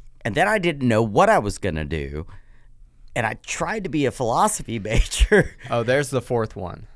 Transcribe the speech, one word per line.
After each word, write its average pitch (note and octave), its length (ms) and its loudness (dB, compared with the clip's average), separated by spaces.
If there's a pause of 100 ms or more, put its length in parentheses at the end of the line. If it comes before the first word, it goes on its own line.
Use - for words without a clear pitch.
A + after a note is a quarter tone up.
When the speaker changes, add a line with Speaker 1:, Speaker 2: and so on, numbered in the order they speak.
(240)
Speaker 1:
And A2+ 100 -4
then F3 140 2
I A3 100 2
didn't D#3 280 -2
know A2+ 160 4
what A#2 280 4
I G3+ 80 6
was G#2 200 -2
gonna D#2 260 -4
do. D2 420 -6 (880)
And A#2 120 -2
I A2 80 -4 (120)
tried F#3 380 -6
to F3 60 -6
be C#3+ 160 0
a A#2+ 40 0
philosophy B2 680 -2
<laughs> G2+ 120 -8
major. - 640 4 (160)
Speaker 2:
Oh, A#2 120 0
there's B2+ 280 2
the C3 120 0
fourth A2+ 340 -2
one. G2 400 -10